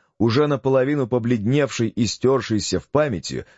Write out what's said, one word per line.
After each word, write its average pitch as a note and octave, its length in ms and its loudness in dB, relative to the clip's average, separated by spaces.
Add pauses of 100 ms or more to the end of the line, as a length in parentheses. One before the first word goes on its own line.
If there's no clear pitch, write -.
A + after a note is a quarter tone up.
(180)
уже A#2 300 2
наполовину C3+ 600 0
побледневший A#2+ 840 0
и A#2+ 160 -2
стёршийся G#2+ 760 0
в - 80 -16
памяти, - 580 -2 (120)